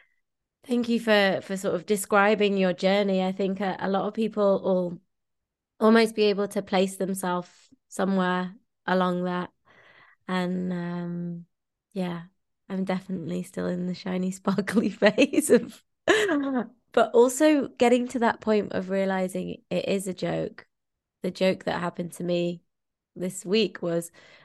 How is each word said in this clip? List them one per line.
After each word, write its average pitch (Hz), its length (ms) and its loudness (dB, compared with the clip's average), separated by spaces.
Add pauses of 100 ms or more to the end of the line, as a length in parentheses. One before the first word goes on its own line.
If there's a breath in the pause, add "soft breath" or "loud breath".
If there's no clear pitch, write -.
(640 soft breath)
thank 240 260 -2
you 233 100 2
for, 202 420 4
for 196 140 -8
sort 190 200 -2
of 170 100 -8
describing 202 720 2
your 185 160 2
journey. 190 500 0
I 190 80 -2
think 196 280 -4
a, 190 200 -4
a 185 80 -4
lot 156 180 -2
of 208 60 -6
people 208 500 0
will 180 380 -2 (800)
almost 220 340 4
be 214 100 2
able 202 240 2
to 202 120 -4
place 190 360 0
themselves 180 520 -4 (400)
somewhere 185 680 -2 (320)
along 180 380 0
that. 180 240 -4 (800 loud breath)
And, 180 440 -2
um, 175 720 -6 (480)
yeah, 175 300 -6 (460)
I'm 190 160 -4
definitely 185 580 -6
still 180 240 -8
in 180 200 -4
the 180 80 -4
shiny, 185 360 -4
<laughs> - 0 -
sparkly 196 580 0
phase - 600 2
of, - 320 2 (240)
but 285 1040 0
also 262 640 4
getting 247 320 4
to 247 120 -6
that 226 200 0
point 214 320 0
of 185 160 -4
realizing 190 800 -4
it 180 200 -4
is 196 180 -2
a 185 80 -4
joke. 165 520 -6 (560)
The 190 80 -4
joke 190 340 -2
that 165 160 -4
happened 175 340 -6
to 180 100 -8
me 175 380 -2 (540)
this 185 280 -8
week 202 380 0
was 170 280 -4 (340 loud breath)